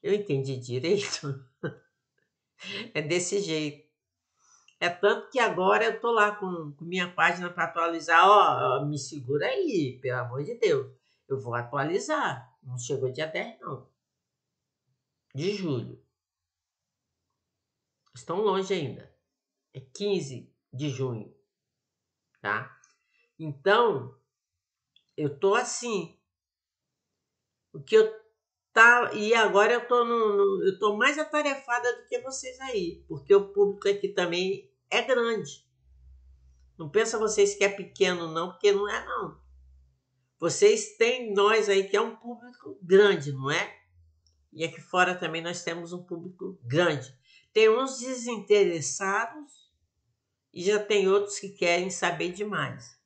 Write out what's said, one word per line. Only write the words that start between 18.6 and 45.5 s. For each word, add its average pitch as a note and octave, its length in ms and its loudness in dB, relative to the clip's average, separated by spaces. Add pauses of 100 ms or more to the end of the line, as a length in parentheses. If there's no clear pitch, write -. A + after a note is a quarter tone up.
ainda. D3+ 400 -6 (600)
É C3 80 -16
quinze D#3+ 720 -6 (200)
de C#3+ 160 -6
junho, A#2+ 460 -6 (1040)
tá? G#2+ 380 -6 (600)
Então, D#3+ 800 0 (1000)
eu C#3+ 220 -4
tô G3 160 2
assim. A#3 640 -4 (1600)
O C3+ 100 -14
que - 140 0
eu - 280 2 (500)
tá, A#3 400 8
e G#3+ 180 -2
agora G#3+ 400 4
eu A#3+ 140 -2
tô A#3+ 180 2
no, A3+ 320 0
no, G3 280 2
eu F#3 140 0
tô G#3 180 0
mais C#4 200 2
atarefada C#4+ 800 -2
do - 100 -20
que A#3+ 120 -6
vocês B3+ 420 -12
aí, A3 460 -6
porque D#3+ 260 0
o G3 160 6
público G3+ 400 0
aqui G3 200 0
também F#3 600 -2 (220)
é A3 100 2
grande. A3+ 640 -2 (1120)
Não D#3+ 120 -12
pensa A3+ 280 0
vocês G3+ 380 2
que - 80 0
é G3 60 4
pequeno, F3+ 640 -2
não, E3+ 180 -4
porque G3+ 220 4
não G3+ 180 0
é, A3+ 160 -6
não. A3 340 -8 (1000)
Vocês G#3 560 2
têm A#3 360 0
nós G3+ 360 4
aí G3 200 2
que G3 80 0
é G#3+ 40 4
um A#3 160 -4
público - 680 -18
grande, F3+ 500 6
não C3 160 -6
é? F3 300 -4 (760)
E D#3+ 120 -6
aqui D#3 160 -10
fora F3+ 340 0
também E3 260 -6
nós E3+ 220 -8